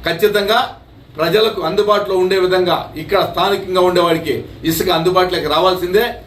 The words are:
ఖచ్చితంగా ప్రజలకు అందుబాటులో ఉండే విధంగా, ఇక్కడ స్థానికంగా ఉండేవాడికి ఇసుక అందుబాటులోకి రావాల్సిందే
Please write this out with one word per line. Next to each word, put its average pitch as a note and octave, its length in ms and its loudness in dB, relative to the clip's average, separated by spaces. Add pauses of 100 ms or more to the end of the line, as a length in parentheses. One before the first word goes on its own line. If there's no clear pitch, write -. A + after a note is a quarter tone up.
ఖచ్చితంగా G3+ 680 0 (380)
ప్రజలకు F#3 460 0
అందుబాటులో G3+ 540 0
ఉండే F#3 220 2
విధంగా, F3+ 580 0
ఇక్కడ E3 360 -2
స్థానికంగా F#3 480 0
ఉండేవాడికి E3+ 640 2 (200)
ఇసుక F3+ 260 0
అందుబాటులోకి F3 580 0
రావాల్సిందే F3+ 560 0 (220)